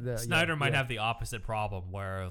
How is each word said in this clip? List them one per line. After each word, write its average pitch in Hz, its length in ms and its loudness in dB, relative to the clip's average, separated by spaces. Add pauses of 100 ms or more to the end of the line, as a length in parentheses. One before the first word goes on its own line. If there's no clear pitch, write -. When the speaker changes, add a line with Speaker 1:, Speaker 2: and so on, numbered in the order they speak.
Speaker 1:
yeah, 120 120 0
Speaker 2:
Snyder 160 400 2
might 143 160 2
Speaker 1:
yeah. 139 60 4
Speaker 2:
have 131 100 2
the 120 100 -2
opposite 113 440 -2
problem 101 480 -2
where, 95 400 -4